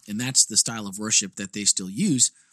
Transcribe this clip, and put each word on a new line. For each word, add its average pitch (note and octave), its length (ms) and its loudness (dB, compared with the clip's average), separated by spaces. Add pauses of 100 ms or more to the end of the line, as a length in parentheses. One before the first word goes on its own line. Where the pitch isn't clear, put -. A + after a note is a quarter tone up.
and G#2 120 -4
that's C3 260 4
the G#2+ 100 -4
style A2 300 -2
of G2 120 -10
worship G#2 380 0
that G2 160 -8
they G#2 120 -4
still F#2+ 260 0
use, C3+ 420 2 (200)